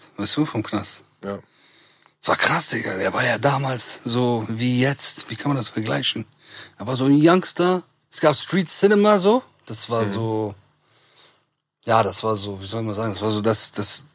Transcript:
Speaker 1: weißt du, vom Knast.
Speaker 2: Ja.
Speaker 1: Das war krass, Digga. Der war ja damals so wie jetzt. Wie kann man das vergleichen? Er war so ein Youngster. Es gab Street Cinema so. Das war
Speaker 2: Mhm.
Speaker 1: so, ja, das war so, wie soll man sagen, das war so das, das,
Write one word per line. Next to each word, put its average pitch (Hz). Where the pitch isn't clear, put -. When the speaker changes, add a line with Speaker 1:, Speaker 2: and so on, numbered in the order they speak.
Speaker 1:
weißt -
du, 151
vom 117
Knast. -
Speaker 2:
Ja. 98
Speaker 1:
Das -
war -
krass, -
Digga. 110
Der 95
war -
ja 120
damals 135
so 120
wie 123
jetzt. -
Wie 117
kann -
man 139
das 123
vergleichen? 120
Er 101
war 127
so 127
ein 143
Youngster. 175
Es -
gab 151
Street 175
Cinema 208
so. 214
Das -
war 117
Speaker 2:
Mhm. 107
Speaker 1:
so, 110
ja, 113
das 98
war 110
so, 98
wie 98
soll 110
man 110
sagen, 110
das 92
war 110
so 107
das, 110
das, -